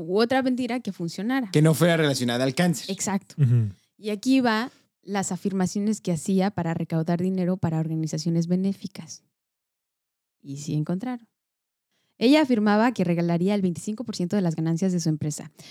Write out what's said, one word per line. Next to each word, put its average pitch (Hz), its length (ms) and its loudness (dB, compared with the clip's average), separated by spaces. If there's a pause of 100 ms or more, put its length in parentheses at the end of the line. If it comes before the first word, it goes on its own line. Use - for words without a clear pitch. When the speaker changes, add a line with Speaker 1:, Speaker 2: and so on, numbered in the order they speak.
Speaker 1:
u 175 180 0
otra 254 220 2
mentira 247 380 -2
que 202 120 -6
funcionara. 202 600 -4
Speaker 2:
Que 151 100 6
no 156 120 6
fuera 165 220 4
relacionada 131 480 2
al 135 100 0
cáncer. 180 360 0
Speaker 1:
Exacto. 196 500 -6
Speaker 3:
Ujú. 120 280 4 (300)
Speaker 1:
Y 208 120 -8
aquí 254 300 2
va 233 300 0 (320)
las 196 300 -4
afirmaciones 196 680 -2
que 185 120 -2
hacía 190 380 0
para 165 240 -4
recaudar 170 480 -2
dinero 185 340 0
para 160 220 -2
organizaciones 160 680 -2
benéficas. 185 760 -4 (1200)
Y 139 160 -10
sí 156 160 -6
encontraron. 185 520 -4 (960)
Ella 285 220 6
afirmaba 220 500 4
que 185 120 -2
regalaría 170 500 2
el 202 80 0
veinticinco 190 420 -4
por 220 120 -10
ciento 175 180 -2
de 208 80 2
las 170 140 0
ganancias 165 360 0
de 180 60 0
su 165 100 0
empresa. 151 440 -4 (180)